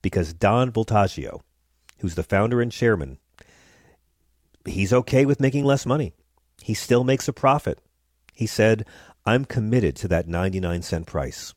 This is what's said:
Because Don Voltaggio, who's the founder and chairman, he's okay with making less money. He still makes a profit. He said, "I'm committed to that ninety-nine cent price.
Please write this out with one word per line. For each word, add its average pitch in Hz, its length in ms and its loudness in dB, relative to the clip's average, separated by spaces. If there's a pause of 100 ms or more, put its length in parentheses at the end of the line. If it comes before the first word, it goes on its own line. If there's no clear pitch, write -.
Because 82 320 -2
Don 117 380 2
Voltaggio, 107 680 -2 (580)
who's 85 160 -6
the 90 80 -4
founder 113 380 0
and 117 100 -2
chairman, 80 480 -2 (1500)
he's 98 280 0
okay 131 320 4
with 139 160 0
making 135 240 0
less 139 200 2
money. 123 280 -2 (480)
He 110 120 -4
still 123 300 2
makes 131 240 0
a 139 60 -4
profit. 139 460 0 (540)
He 110 140 -4
said, 110 380 2 (400)
"I'm 127 200 2
committed 110 520 0
to 95 100 -8
that 82 200 0
ninety-nine 87 540 -2
cent 85 240 -6
price. - 520 -8